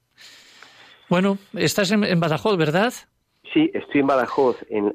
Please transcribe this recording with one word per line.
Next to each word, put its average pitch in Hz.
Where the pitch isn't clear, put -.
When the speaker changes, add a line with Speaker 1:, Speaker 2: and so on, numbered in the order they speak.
Speaker 1:
Bueno, 196
estás 175
en, 208
en 175
Badajoz, 170
¿verdad? 175
Speaker 2:
Sí, 156
estoy 139
en 139
Badajoz, 131
en, 104